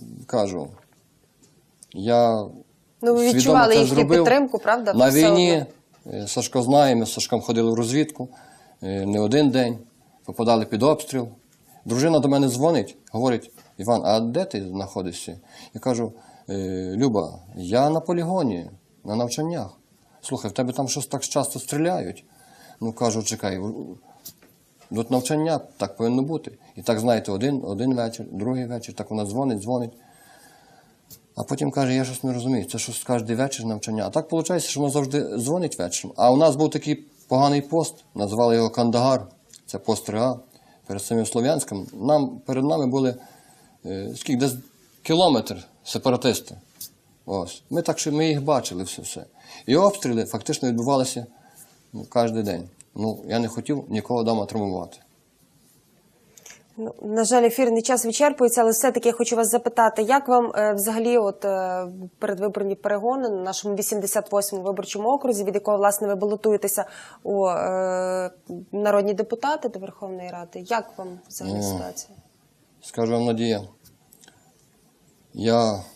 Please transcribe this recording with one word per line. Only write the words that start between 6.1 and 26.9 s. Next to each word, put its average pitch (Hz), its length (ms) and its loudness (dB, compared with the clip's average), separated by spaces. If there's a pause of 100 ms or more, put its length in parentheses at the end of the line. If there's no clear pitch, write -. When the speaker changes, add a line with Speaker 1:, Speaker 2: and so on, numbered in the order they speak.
Speaker 1:
е, 101 40 -8
Сашко 123 340 -2
знає, 135 340 6
ми 113 100 2
з - 80 -4
Сашком 110 280 -2
ходили 113 300 2
в - 20 0
розвідку, 127 560 0 (540)
е, 95 220 -4
не 104 140 0
один 135 300 4
день, 120 280 0 (480)
попадали 110 400 2
під 107 180 -2
обстріл. 135 440 0 (580)
Дружина 143 340 2
до 139 100 2
мене 139 200 4
дзвонить, 131 480 0 (140)
говорить: 117 400 -2 (260)
«Іван, 107 280 0
а 107 140 4
де 123 260 -2
ти 101 220 -8
знаходишся?» 92 720 -8 (340)
Я 113 80 -12
кажу: 117 320 -2 (360)
«Е, 95 40 -6 (440)
Люба, 110 420 0 (160)
я 107 340 2
на 160 100 0
полігоні, 160 680 -2 (340)
на 104 120 -6
навчаннях». 123 640 -4 (420)
«Слухай, 117 300 -6
в - 20 -12
тебе 123 200 -2
там 135 160 -4
щось 139 180 -6
так - 160 -6
часто - 360 -4
стріляють?» - 640 -4 (560)
Ну, 113 120 -4
кажу: 113 300 -2
Чекай, 101 340 -4
у, 95 400 -10 (960)
до 113 180 -4
навчання 151 500 0 (180)
так - 200 -6
повинно 120 260 0
бути. 156 280 -8 (240)
І 95 60 -14
так, 110 180 0